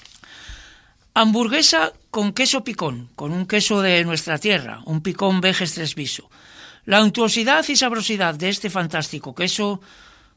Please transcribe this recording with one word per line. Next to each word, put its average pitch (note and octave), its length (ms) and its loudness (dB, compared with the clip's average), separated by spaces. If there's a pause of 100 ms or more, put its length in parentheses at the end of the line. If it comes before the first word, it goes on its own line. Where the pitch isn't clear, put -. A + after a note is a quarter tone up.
(1160)
Hamburguesa A#3+ 800 2 (180)
con G#3 220 0
queso C4 320 0
picón, C3 520 -6
con D3 160 -6
un F3+ 140 -2
queso G#3 340 2
de F3+ 240 4
nuestra D#3+ 340 -2
tierra, C3 460 -2
un D#3 180 -2
picón F#3+ 380 0
Vejes F#3 320 0
Tresviso. D3+ 580 -6 (540)
La G3+ 180 6
untuosidad A#3 640 2
y C#4+ 80 0
sabrosidad G#3+ 580 0
de F3 160 -2
este G3+ 180 -4
fantástico D#3 640 -4
queso F#3+ 460 -2 (560)